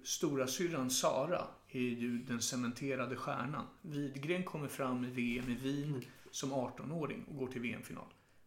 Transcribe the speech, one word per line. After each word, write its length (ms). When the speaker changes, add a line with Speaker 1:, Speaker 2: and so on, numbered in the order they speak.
Speaker 1:
stora 440
syrran 420
Sara 580
är 100
ju 380
den 240
cementerade 720
stjärnan. 520
Widgren 640
kommer 240
fram 380
i 40
V 360
M 60
i 40
Wien 340
Speaker 2:
Mm. 120
Speaker 1:
som 220
artonåring 760
och 80
går 100
till 140
V 120
M-final. 340